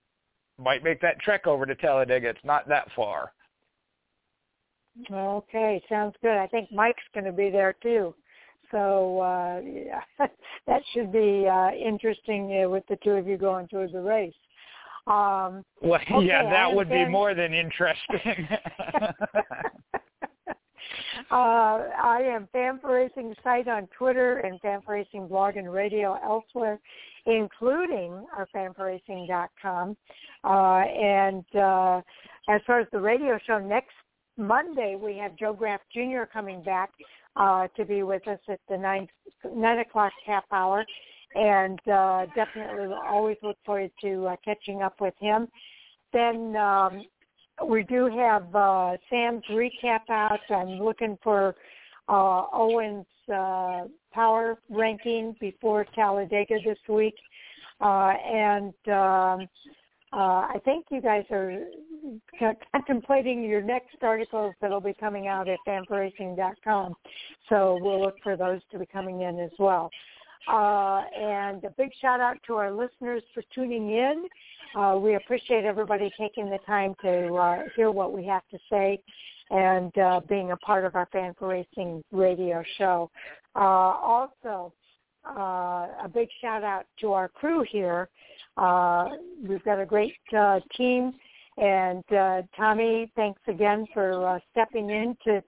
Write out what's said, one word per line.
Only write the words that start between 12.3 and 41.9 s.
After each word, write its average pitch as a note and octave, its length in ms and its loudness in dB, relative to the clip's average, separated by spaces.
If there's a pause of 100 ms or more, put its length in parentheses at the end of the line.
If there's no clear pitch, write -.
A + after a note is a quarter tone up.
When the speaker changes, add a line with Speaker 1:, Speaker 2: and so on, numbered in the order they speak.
Speaker 2:
uh, F#3 40 2
with F#3+ 200 -2
the G3 80 -2
two G3+ 160 0
of G3 140 0
you G3 100 -2
going F#3 320 -2
through F#3+ 200 -6
the F3 120 -8
race. F#3+ 340 -2 (720)
Um, G3 580 0 (160)
Speaker 1:
Well, E3 200 4
<laughs> - 100 -8
Speaker 2:
okay, G#3 160 6
Speaker 1:
yeah, F3 180 6
that F#3+ 220 4
Speaker 2:
I - 40 2
am G3 60 2
Speaker 1:
would G3 120 2
be F3 160 4
Speaker 2:
Fan E3 60 0
Speaker 1:
more G3 240 2
than E3+ 200 -2
interesting. E3+ 960 -2
<laughs> G3+ 100 -2 (1400)
Speaker 2:
<laughs> - 60 -6 (1300)
Uh, A3+ 560 4 (160)
I A#3+ 220 4
am A3+ 280 -2
Fan B3+ 280 -2
for C4+ 140 0
Racing B3 400 0 (100)
site B3 240 2
on G#3 280 -4
Twitter B3+ 420 2
and F#3 220 -6
Fan G3+ 220 -4
for G#3+ 120 -6
Racing G3+ 340 -8
blog G3 280 0
and F#3 160 -8
radio G3+ 520 -2
elsewhere, A3 540 -4 (480)
including A3+ 1000 -2 (100)
our C#4 160 -8
fan F#3 220 -8
for F#3+ 120 -8
racing F#3 420 -10
dot F3 220 -2 (100)
com. F#3 360 -6 (480)
Uh, F#3+ 340 6
and, G3 680 2 (100)
uh, F#3 460 4 (480)
as G#3 180 4
far A#3+ 140 4
as A3+ 120 -2
the A3 60 -4
radio A#3 480 2
show, A3 120 0
next G3+ 360 -2 (420)
Monday A#3 600 0
we G3+ 220 -8
have G3+ 180 -10
Joe G#3+ 160 -4
Graff G#3 280 -4 (120)
Junior B3 340 -4
coming F#3+ 360 -10
back, F#3+ 280 -4 (460)
uh, F#3 400 4
to A3 80 -4
be G3+ 180 -2
with F#3+ 240 -4
us G#3 220 -6
at G3 200 -8
the G3 80 -4
nine, F#3+ 320 -4 (460)
nine A3+ 240 2
o'clock G#3+ 340 0 (140)
half G3+ 240 -2
hour. G3 340 0 (500)
And, G3 440 2 (100)
uh, F#3+ 460 4